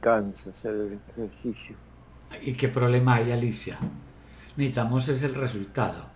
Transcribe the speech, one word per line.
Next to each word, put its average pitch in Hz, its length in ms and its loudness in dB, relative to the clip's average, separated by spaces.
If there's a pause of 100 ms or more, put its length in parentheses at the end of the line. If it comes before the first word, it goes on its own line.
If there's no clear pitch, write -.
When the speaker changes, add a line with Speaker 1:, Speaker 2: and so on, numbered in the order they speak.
Speaker 1:
Cansa 104 440 2
hacer 110 220 -8
el 104 280 -4 (100)
ejercicio. 110 640 -8 (680)
Speaker 2:
¿Y 139 100 -4
qué 127 160 0
problema 123 480 6
hay, 117 160 4
Alicia? 117 440 -2 (800)
Necesitamos 127 520 0
es 131 160 2
el 135 100 -2
resultado. 107 800 -2